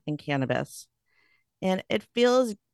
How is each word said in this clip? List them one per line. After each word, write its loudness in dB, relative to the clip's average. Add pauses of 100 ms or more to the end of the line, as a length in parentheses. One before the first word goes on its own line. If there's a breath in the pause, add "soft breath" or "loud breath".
in -4
cannabis. -4 (720)
And -2
it -2 (100)
feels 2 (180)